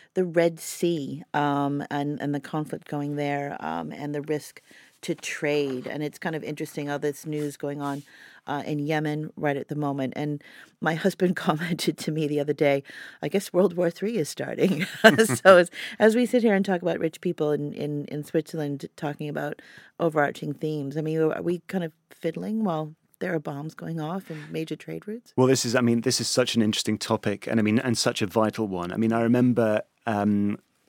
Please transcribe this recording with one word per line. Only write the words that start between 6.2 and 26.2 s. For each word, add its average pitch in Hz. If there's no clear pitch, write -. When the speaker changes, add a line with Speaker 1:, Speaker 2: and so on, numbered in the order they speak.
Speaker 1:
of 156
interesting, 147
all 143
this 147
news 147
going 143
on, 143
uh, 143
in 151
Yemen 151
right 143
at -
the 147
moment. 139
And 147
my 160
husband 180
<laughs> -
commented 165
to -
me 156
the 147
other 143
day, 139
"I 156
guess 190
World 180
War 175
Three 220
is 160
starting." 175
<laughs> 220
So 185
as, 175
as 220
we 247
sit 240
here 220
and 196
talk 180
about 165
rich 160
people 160
in, 147
in, 147
in 147
Switzerland 156
talking 147
about 147
overarching 151
themes, 151
I 156
mean, 156
are 156
we 170
kind 185
of 160
fiddling 196
while 156
there 180
are 156
bombs 147
going 165
off 170
in 156
major 160
trade 160
routes? 220
Speaker 2:
Well, 127
this 131
is, 117
I 127
mean, 117
this 127